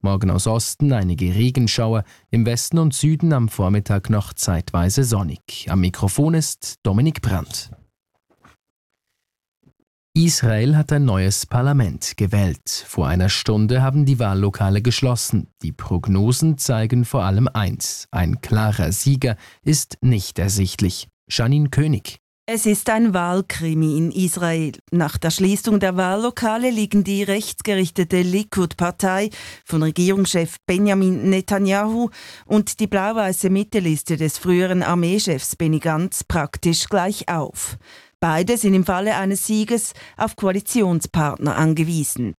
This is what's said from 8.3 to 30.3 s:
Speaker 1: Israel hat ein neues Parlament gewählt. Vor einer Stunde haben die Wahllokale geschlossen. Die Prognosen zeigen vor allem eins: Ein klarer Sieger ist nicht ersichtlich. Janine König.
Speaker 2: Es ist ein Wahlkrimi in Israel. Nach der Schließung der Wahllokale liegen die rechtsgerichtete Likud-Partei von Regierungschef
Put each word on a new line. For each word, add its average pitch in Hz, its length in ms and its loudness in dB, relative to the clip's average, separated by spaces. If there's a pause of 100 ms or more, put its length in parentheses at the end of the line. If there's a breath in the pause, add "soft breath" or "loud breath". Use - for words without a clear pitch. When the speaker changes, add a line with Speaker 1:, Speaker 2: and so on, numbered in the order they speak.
Speaker 1:
Israel 135 600 2
hat 151 160 2
ein 143 120 2
neues 95 400 2
Parlament 123 720 0
gewählt. 98 720 -2
Vor 78 220 -2
einer 90 200 2
Stunde 107 540 2
haben 135 240 2
die 131 140 2
Wahllokale 98 600 2
geschlossen. 120 680 0 (120)
Die 82 120 -6
Prognosen 104 840 0
zeigen 120 480 0
vor 110 200 -2
allem 98 280 2
eins: - 600 -4
Ein 87 280 0
klarer 104 520 0
Sieger 131 440 0 (280 loud breath)
ist - 380 -2
nicht 120 360 0
ersichtlich. 95 680 -2 (200)
Janine 139 400 2
König. 143 500 0 (280)
Speaker 2:
Es 226 180 -4
ist 208 260 2
ein 220 220 4
Wahlkrimi 165 840 0
in 165 160 0
Israel. 170 640 -2 (180)
Nach 165 260 0
der 165 120 -2
Schließung 196 500 2
der 185 160 0
Wahllokale 226 720 0
liegen 208 320 2
die 196 220 -2
rechtsgerichtete 190 1000 -2
Likud-Partei 185 1080 -2 (340 loud breath)
von 160 180 -2
Regierungschef 180 840 0